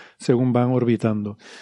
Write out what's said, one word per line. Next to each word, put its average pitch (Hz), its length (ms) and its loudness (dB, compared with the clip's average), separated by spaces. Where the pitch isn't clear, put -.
según 127 380 0
van 123 160 2
orbitando. 110 640 0